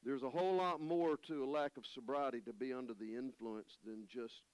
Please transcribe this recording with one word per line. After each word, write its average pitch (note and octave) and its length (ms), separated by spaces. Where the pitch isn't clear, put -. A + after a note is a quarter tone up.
There's B2+ 180
a C3 60
whole F3+ 260
lot F3+ 280
more E3 340
to D3 160
a - 20
lack C#3+ 320
of A#2 80
sobriety C3 560
to A#2 100
be B2+ 220
under B2+ 180
the A2 240
influence A#2 680
than A2 200
just A#2 360